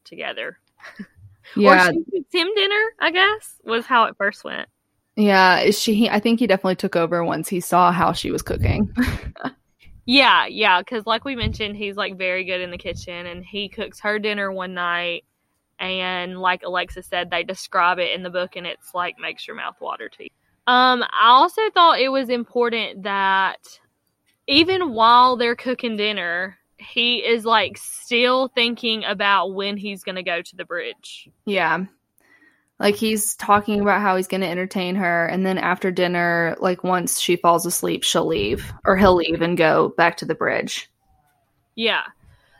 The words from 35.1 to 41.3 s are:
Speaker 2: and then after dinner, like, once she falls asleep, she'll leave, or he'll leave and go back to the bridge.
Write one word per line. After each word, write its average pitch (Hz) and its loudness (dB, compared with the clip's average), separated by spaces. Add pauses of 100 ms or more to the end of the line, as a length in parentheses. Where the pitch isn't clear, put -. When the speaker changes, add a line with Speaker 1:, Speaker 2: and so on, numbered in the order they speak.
Speaker 2:
and 180 -2
then 190 0
after 185 -2
dinner, 175 0
like, 180 -2
once 180 -2
she 175 0
falls 170 2
asleep, 175 -4
she'll 165 0
leave, 117 -4 (120)
or 196 4
he'll 185 6
leave 165 0
and 170 0
go 160 4
back 170 2
to - -10
the 156 -4
bridge. - -4 (840)